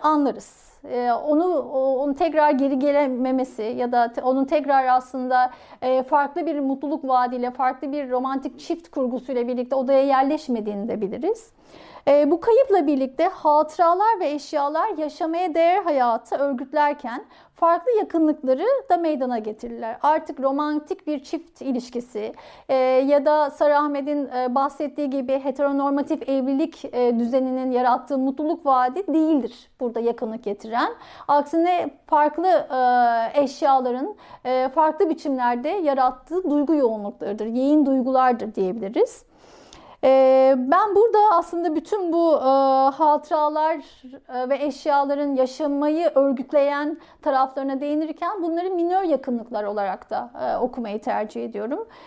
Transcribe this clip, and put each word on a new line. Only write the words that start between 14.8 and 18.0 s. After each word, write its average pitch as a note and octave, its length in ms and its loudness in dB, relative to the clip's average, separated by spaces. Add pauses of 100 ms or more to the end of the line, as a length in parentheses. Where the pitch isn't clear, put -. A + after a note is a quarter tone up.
yaşamaya D#4+ 560 -4
değer E4+ 280 4
hayatı B3+ 540 0
örgütlerken C#4+ 880 -2 (360)
farklı E4+ 380 2
yakınlıkları D4+ 640 0 (260)